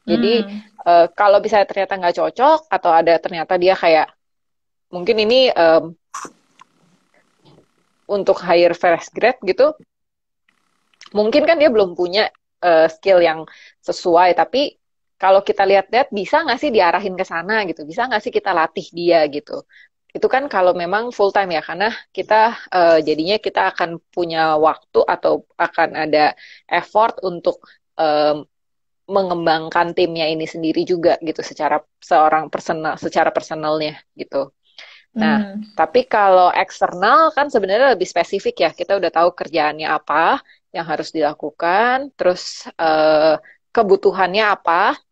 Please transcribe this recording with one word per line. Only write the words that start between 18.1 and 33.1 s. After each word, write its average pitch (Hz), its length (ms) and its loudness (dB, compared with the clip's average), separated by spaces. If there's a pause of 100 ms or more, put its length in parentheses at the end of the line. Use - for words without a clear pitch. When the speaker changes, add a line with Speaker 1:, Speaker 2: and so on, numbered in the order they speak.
Speaker 1:
sih 240 80 -8
kita 202 240 -2
latih 165 320 -4
dia 170 400 0
gitu. 139 320 -12 (500)
Itu - 160 -4
kan 269 220 -2
kalau 185 240 2
memang 202 400 -6
full 202 160 0
time 190 260 -2
ya, 151 60 -4
karena 196 320 -6 (160)
kita, 220 480 0 (160)
eh, 170 320 4
jadinya 156 320 -2
kita 190 340 -2
akan 170 380 -6
punya 160 480 -2
waktu - 480 0
atau 160 400 -2 (160)
akan 165 280 -2 (200)
ada 151 240 2 (340)
effort 208 540 -2
untuk, 175 400 -4 (400)
em, 151 480 0 (640)
mengembangkan 170 800 -2
timnya 165 400 -2
ini 160 160 -6
sendiri 165 400 -4
juga 170 320 0
gitu, 160 240 -8
secara 147 400 -4 (160)
seorang 156 480 2
personal, 156 480 -8
secara 160 400 -2